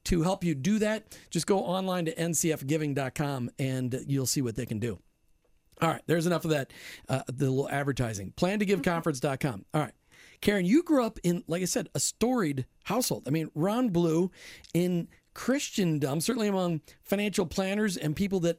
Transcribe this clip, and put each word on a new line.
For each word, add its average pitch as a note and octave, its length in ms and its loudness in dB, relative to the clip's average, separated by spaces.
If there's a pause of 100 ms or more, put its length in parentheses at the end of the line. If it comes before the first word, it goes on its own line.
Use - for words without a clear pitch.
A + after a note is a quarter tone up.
to E3+ 180 2
help F#3+ 200 0
you E3 120 0
do F#3+ 240 0
that. G#3+ 360 -2 (140)
Just E3+ 160 -2
go G3 140 4
online F3+ 460 -2
to D#3+ 120 -4
N E3+ 160 0
C D#3+ 180 2
F C#3+ 140 -4
giving D3 300 0
dot C3+ 180 -4
com C#3 460 -4
and C3 480 -2
you'll C3+ 180 0
see C#3+ 160 0
what A#2 140 -2
they B2 100 -4
can A2 140 -4
do. A2 180 -4 (840)
All E3 100 4
right, - 180 -4
there's D#3+ 180 2
enough E3+ 180 0
of E3 80 -2
that, C#3 220 -2 (340)
uh, C3 200 -2
the C3 240 0
little C3+ 180 0
advertising. B2 600 -2
Plan F#3+ 260 0
to G#3 80 2
give F#3 160 2
conference E3 380 0
dot C3+ 220 -2
com. A#2 240 -2 (100)
All D3+ 60 2
right. - 120 -6 (480)
Karen, G3+ 240 2
you C#4 180 6
grew C#4 220 4
up A3 160 -6
in, F3 260 0
like F3 140 -2
I F3+ 40 0
said, - 280 -2
a C#3+ 60 -2
storied F#3+ 640 0 (200)
household. G3 420 0
I - 20 -6
mean, D#3+ 240 0
Ron G#3 360 2
Blue F3 420 2 (420)
in F3 360 2 (240)
Christendom, D#3+ 880 0
certainly A3+ 260 0
among F3+ 320 0 (240)
financial G3+ 420 0
planners G3 520 0
and D3+ 180 -2
people F#3+ 260 0
that E3+ 180 2